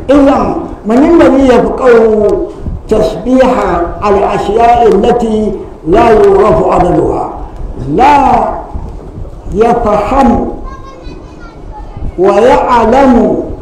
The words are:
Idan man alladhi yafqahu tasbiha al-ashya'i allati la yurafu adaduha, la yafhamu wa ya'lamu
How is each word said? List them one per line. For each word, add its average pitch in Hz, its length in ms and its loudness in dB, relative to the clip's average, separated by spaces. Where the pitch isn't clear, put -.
Idan 277 600 0
man 233 160 2
alladhi 277 480 4
yafqahu 214 1040 2
tasbiha 214 1160 0
al-ashya'i 214 880 2
allati 214 640 0
la 202 260 2
yurafu 208 640 4
adaduha, 175 520 0
la 254 260 4
yafhamu 226 1040 0
wa 190 260 2
ya'lamu 247 1040 2